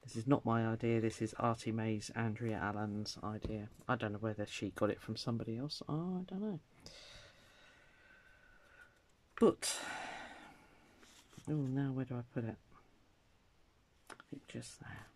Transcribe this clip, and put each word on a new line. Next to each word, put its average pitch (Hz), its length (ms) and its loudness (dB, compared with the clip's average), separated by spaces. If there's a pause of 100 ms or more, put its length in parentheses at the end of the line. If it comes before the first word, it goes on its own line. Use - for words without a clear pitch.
This - 120 -8
is 113 120 -2
not 139 180 6
my 113 220 6
idea. 113 340 4
This 110 180 2
is 110 200 0
Artie 117 320 2
May's, 110 440 0
Andrea 113 420 0
Allen's 104 640 -2
idea. 107 460 -4 (180)
I 127 80 4
don't 110 160 0
know 104 80 -4
whether 104 260 0
she - 240 -4
got 104 220 2
it - 100 -2
from 110 160 -4
somebody 113 400 -2
else. 139 320 -4
Oh, 180 300 0
I 180 120 -4
don't 190 100 -4
know. 208 180 -2 (2750)
But, - 400 6 (1700)
oh, 151 40 4
now 139 380 2
where 131 140 0
do 127 100 -6
I 123 60 -4 (120)
put 123 100 0
it? 110 120 -2 (1600)
I - 20 -12 (160)
think - 180 -12
just - 320 -10
there. 104 360 -12